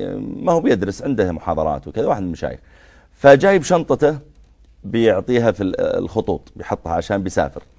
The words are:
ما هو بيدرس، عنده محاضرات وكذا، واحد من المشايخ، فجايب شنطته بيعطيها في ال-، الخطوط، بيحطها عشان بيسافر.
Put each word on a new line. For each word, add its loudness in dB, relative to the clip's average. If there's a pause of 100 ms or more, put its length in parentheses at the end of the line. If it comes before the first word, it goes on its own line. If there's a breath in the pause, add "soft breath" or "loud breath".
(200)
ما -4
هو 2
بيدرس، -2
عنده 0
محاضرات -4
وكذا، -4
واحد -2
من -6
المشايخ، -8 (520 soft breath)
فجايب 6
شنطته 2 (680)
بيعطيها 2
في -2
ال-، -2
الخطوط، -4
بيحطها -8
عشان -2
بيسافر. -4 (160)